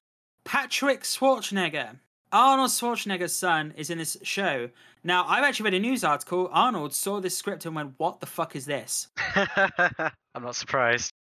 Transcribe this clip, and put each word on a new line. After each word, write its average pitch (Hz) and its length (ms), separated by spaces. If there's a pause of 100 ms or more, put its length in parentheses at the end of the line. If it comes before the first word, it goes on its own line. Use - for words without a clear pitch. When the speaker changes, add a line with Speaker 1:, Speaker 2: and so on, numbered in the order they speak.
(440)
Speaker 1:
Patrick 262 600
Schwarzenegger. 180 960 (320)
Arnold 262 400
Schwarzenegger's 202 640
son 156 400
is 156 160
in 165 80
this 156 240
show. 143 460 (340)
Now, 175 240
I've 214 160
actually 254 220
read 196 100
a 190 40
news 240 240
article. 175 480
Arnold 175 420
saw 202 260
this 185 180
script 175 280
and 160 100
went, 143 220
"What 170 220
the 160 60
fuck - 300
is 131 100
this?" - 520
Speaker 2:
<laughs> - 180
I'm 175 1080
not 120 140
surprised. 120 560 (220)